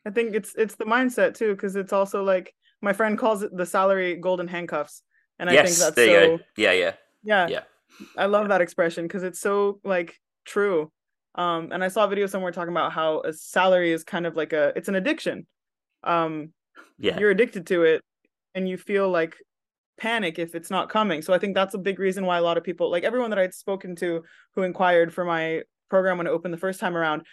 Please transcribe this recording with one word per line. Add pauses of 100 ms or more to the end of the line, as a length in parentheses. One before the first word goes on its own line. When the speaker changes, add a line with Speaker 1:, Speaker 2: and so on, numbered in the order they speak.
Speaker 1:
I
think
it's,
it's
the
mindset
too,
'cause
it's
also,
like, (260)
my
friend
calls
it
the
salary
golden
handcuffs. (380)
And
I
Speaker 2:
Yes,
Speaker 1:
think
that's
Speaker 2:
there
you
Speaker 1:
so
Speaker 2:
go. (120)
Yeah,
yeah. (300)
Speaker 1:
Yeah.
Speaker 2:
Yeah. (540)
Speaker 1:
I
love
Speaker 2:
Yeah.
Speaker 1:
that
expression
'cause
it's
so,
like, (260)
true. (440)
Um,
and
I
saw
a
video
somewhere
talking
about
how
a
salary
is
kind
of
like
a,
it's
an
addiction. (560)
Um, (440)
Speaker 2:
Yeah.
Speaker 1:
you're
addicted
to
it (520)
and
you
feel,
like, (640)
panic
if
it's
not
coming.
So
I
think
that's
a
big
reason
why
a
lot
of
people,
like,
everyone
that
I'd
spoken
to (320)
who
inquired
for
my (260)
program
when
it
opened
the
first
time
around,